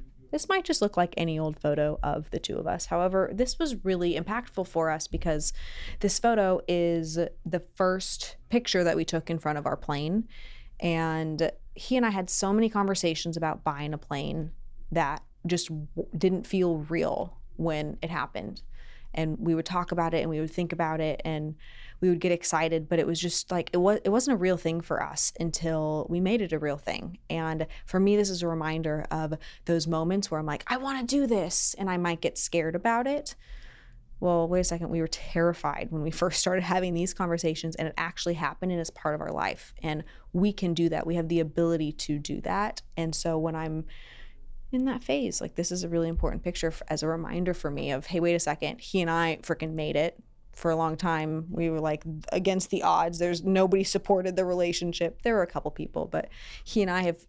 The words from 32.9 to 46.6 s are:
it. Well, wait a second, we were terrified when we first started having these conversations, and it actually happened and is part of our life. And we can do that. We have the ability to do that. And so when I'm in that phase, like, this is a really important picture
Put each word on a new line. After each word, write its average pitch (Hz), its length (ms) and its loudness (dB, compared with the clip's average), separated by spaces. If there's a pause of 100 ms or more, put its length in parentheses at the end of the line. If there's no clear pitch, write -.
it. 285 300 -2 (840)
Well, 170 260 4
wait 180 140 4
a - 20 4
second, 170 260 -2
we 165 120 0
were 160 80 0
terrified - 840 0
when 156 100 -2
we 156 100 -2
first 175 280 2
started 185 240 2
having 180 300 2
these 170 200 0
conversations, 165 640 0
and 160 100 -2
it 156 120 -6
actually 170 380 -2
happened 160 360 -2
and 175 80 0
is 165 120 -4
part 151 240 -2
of 151 40 -2
our - 140 -4
life. - 400 -4 (100)
And 151 220 -4 (260)
we 202 220 4
can 180 200 0
do 170 140 4
that. 160 180 -2
We 165 100 -2
have 165 120 0
the 170 140 2
ability 160 520 2
to - 260 -2
do - 220 -6
that. 202 400 -2 (140)
And 165 180 -2
so 165 240 0
when 160 180 0
I'm 160 300 -4 (840)
in 254 140 0
that 247 180 -2
phase, 269 380 -2
like, - 140 -6
this 175 160 -2
is 180 120 -4
a 170 60 -4
really 170 180 2
important 165 360 0
picture 175 240 -2